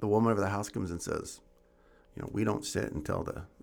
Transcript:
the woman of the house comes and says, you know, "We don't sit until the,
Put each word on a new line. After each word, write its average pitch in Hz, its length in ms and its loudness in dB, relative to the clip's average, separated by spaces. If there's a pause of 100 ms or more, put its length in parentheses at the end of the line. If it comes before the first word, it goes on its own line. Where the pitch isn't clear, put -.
the 107 80 0
woman 110 240 6
of 104 60 2
the 95 100 4
house 101 200 -2
comes 95 220 -4
and 85 100 -6
says, - 400 -6 (760)
you - 60 -6
know, - 100 -6
"We 107 120 0
don't 107 200 0
sit - 280 -2
until 85 300 -2
the, - 220 -8 (180)